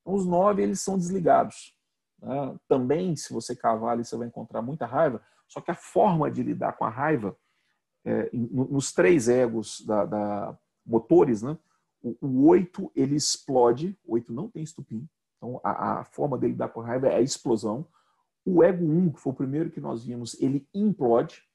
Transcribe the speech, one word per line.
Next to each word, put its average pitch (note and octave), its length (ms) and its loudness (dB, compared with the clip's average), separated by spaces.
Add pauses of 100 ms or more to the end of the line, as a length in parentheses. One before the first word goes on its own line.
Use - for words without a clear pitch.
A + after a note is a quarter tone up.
Então, F3+ 140 -6
os G3 100 0
nove, F#3+ 380 4
eles G3+ 180 0
são F#3+ 160 -2
desligados, E3 800 0 (420)
né? C3 380 -6 (100)
Também, D3 480 2
se - 200 -10
você A#2+ 200 -6
cavar A#2 380 0
ali, A#2 140 -2
você A2+ 100 -10
vai A#2+ 100 -6
encontrar A2+ 360 -10
muita C3 240 -6
raiva, C3 360 0 (240)
só - 140 -14
que - 100 -8
a E3+ 40 -2
forma E3+ 560 2
de B2 120 -4
lidar A#2+ 360 -2
com A2 60 -4
a A2 40 -2
raiva, A#2 480 -2 (680)
é, A2+ 280 -2
no, B2+ 360 -2
nos C#3 220 -2
três F3 380 4
egos A#2+ 560 0
da, G#2 220 0
da G#2 520 -6 (280)
motores, A2+ 560 4
né? D3 160 -6 (420)
O, A#2+ 200 -8
o C3+ 260 2
oito, F3+ 500 4
ele C#3 180 0
explode, C3+ 880 0
o A2 120 -8
oito A#2+ 180 -4
não D#3 160 -8
tem D#3+ 140 -10
estupim, C#3+ 440 -12 (300)
então A#2+ 260 -12
a, G#2 380 -2
a - 40 -12
forma C3+ 340 -4
dele B2 140 0
lidar A#2 160 -4
com - 120 -12
a A2+ 60 -10
raiva C3 220 0
é - 80 2
a A2 40 4
explosão. A#2 680 -2 (580)
O F3 180 4
ego F3 220 4
um, D#3+ 280 2
que - 80 -12
foi C3+ 120 -4
o C3+ 40 -8
primeiro C#3+ 340 -4
que - 100 -12
nós B2+ 240 -8
vimos, A#2+ 360 -10
ele C3+ 320 -2
implode D#3+ 720 0 (100)